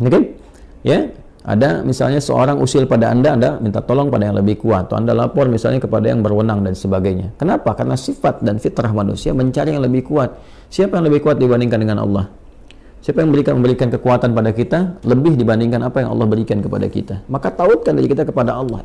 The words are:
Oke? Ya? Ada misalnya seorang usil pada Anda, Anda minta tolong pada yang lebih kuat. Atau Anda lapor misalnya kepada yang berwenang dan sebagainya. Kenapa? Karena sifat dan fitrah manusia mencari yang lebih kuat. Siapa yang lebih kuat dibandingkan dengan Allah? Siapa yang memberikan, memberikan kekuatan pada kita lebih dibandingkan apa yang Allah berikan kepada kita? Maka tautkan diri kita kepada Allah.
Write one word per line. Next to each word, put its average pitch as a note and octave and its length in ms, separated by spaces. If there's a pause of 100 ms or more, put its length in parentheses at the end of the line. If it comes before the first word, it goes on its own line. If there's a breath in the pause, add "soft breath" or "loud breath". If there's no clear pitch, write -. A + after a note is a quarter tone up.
Oke? C#3 340 (480 loud breath)
Ya? F#3+ 260 (360)
Ada C3 400
misalnya C3 320
seorang C3+ 400
usil C3+ 320
pada A2+ 240
Anda, C3 240
Anda A#2 120 (120)
minta G#2+ 160
tolong C3+ 320
pada A2 160
yang G#2 120
lebih G2+ 200
kuat. G2 320
Atau G#2+ 80
Anda A#2 160
lapor B2+ 320
misalnya A#2+ 320
kepada A2 320
yang A#2 160
berwenang G#2 400
dan F#2 80
sebagainya. F#2+ 640
Kenapa? C3+ 400
Karena B2+ 160
sifat C3+ 480
dan G#2 160
fitrah A#2 320
manusia G#2 400
mencari C#3+ 480
yang C3+ 80
lebih B2+ 240
kuat. D3 240 (400 loud breath)
Siapa F#3+ 240
yang E3 80
lebih D3 160
kuat D3 160
dibandingkan A#2+ 400
dengan G#2+ 240
Allah? G2+ 240 (800 loud breath)
Siapa - 160
yang D#3+ 80
memberikan, C#3+ 320
memberikan B2 320
kekuatan B2 400
pada A2 160
kita D#3+ 560
lebih C3 320
dibandingkan A#2 480
apa B2 160
yang A#2 160
Allah A2+ 80
berikan G#2+ 320
kepada G2 320
kita? G2 400
Maka C#3 240
tautkan F#3 400
diri C3 160
kita C3+ 160
kepada A#2+ 320
Allah. B2+ 280